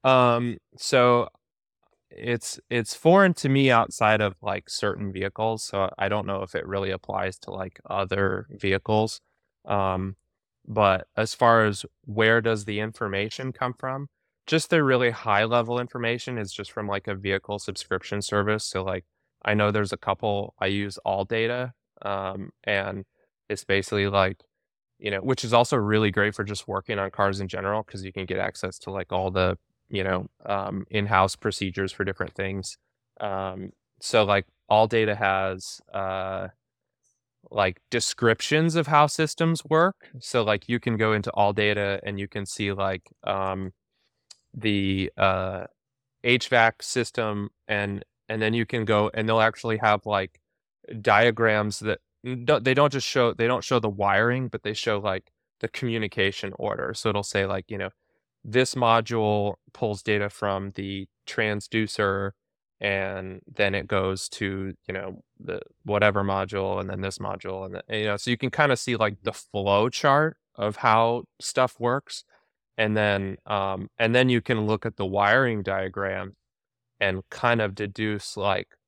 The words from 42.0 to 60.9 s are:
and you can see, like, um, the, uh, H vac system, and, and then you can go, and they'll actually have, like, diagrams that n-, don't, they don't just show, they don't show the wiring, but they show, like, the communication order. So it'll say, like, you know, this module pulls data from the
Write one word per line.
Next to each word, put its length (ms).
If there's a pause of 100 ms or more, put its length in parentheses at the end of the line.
and 160
you 80
can 180
see, 260
like, 380 (140)
um, 480 (800)
the, 640
uh, 500 (580)
H 240
vac 340
system, 680 (180)
and, 360 (240)
and 140
then 120
you 120
can 200
go, 280
and 140
they'll 120
actually 380
have, 280
like, 340 (600)
diagrams 800
that 200 (240)
n-, 220
don't, 180
they 100
don't 180
just 140
show, 280
they 120
don't 180
show 160
the 100
wiring, 580
but 140
they 120
show, 240
like, 340 (280)
the 80
communication 920
order. 360
So 160
it'll 140
say, 220
like, 240
you 80
know, 120 (540)
this 300
module 840 (160)
pulls 300
data 280
from 420
the 360 (180)